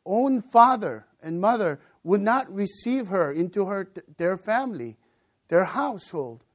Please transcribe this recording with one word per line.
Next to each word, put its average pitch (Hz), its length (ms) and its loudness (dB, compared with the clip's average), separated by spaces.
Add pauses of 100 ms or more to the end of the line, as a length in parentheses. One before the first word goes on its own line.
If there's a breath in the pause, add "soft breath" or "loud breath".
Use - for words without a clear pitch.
own 240 380 0
father 233 640 4 (160)
and 165 180 -4
mother 196 400 0 (240 soft breath)
would 196 160 2
not 233 340 0
receive 208 540 -4
her 170 240 0
into 175 320 -2
her, 190 260 -6 (280)
their 180 180 0
family, 196 600 -4 (520)
their 180 160 4
household, 175 800 -6 (100)